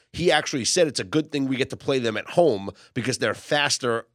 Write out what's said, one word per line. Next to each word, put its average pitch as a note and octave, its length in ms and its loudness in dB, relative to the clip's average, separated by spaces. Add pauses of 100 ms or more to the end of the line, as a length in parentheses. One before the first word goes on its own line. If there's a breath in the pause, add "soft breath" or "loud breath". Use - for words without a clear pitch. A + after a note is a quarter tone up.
(140 soft breath)
he E3+ 180 2
actually D3+ 340 0
said F3 220 4
it's B2+ 120 -4
a A#2+ 60 -4
good D3+ 260 -2
thing C#3 160 -2
we C3 100 -2
get C3 140 -2
to - 60 -12
play C#3 220 -2
them A2+ 160 -2
at G#2 160 -6
home A2 380 4 (240 loud breath)
because A#2+ 240 -2
they're A#2 160 0
faster C3 800 -2